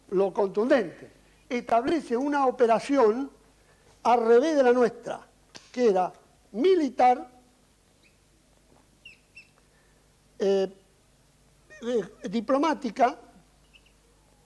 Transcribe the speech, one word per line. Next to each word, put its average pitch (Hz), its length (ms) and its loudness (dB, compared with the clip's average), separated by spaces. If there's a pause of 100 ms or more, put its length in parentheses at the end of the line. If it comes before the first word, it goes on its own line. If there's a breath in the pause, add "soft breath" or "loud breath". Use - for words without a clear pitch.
(100)
lo 190 220 0
contundente. 208 800 -2 (400 soft breath)
Establece 240 640 -2
una 285 300 -2
operación 247 840 0 (760 soft breath)
al 233 200 2
revés 254 320 4
de 277 60 4
la 247 100 4
nuestra, - 480 -2 (500)
que 247 200 0
era 185 200 0 (420)
militar, 269 800 0 (3000 soft breath)
eh, 196 360 0 (1080)
eh, 233 480 -6
diplomática, 254 880 -2 (1300)